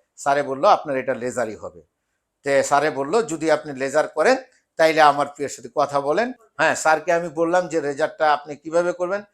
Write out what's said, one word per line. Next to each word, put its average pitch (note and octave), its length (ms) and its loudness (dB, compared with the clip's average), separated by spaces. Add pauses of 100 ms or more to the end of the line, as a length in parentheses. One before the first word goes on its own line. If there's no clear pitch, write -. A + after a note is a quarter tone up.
(160)
স্যারে C#3+ 260 0
বলল, C3+ 220 -4
"আপনার D#3 320 2
এটা B2+ 180 -4
লেজারই A#2 420 -6
হবে।" F2 260 -16 (600)
তে C#3 200 2
স্যারে D3 280 2
বলল, C#3+ 320 -2
যদি D#3 280 -4
আপনি D3+ 220 0
লেজার C3+ 360 -2
করেন G3+ 280 2 (400)
তাইলে D#3+ 240 4
আমার C#3+ 260 6
প্রিয়ের C#3 240 -10
সাথে B2 240 -16
কথা C#3+ 260 0
বলেন। F3 320 -2 (260)
হ্যাঁ, D3+ 160 2
স্যারকে D#3 380 0
আমি E3+ 160 0
বললাম E3 400 0
যে, D#3 120 -2
"রেজাল্টটা D3 520 -2
আপনি D3 240 -4
কিভাবে F3 360 -2
করবেন?" F3+ 300 -6 (120)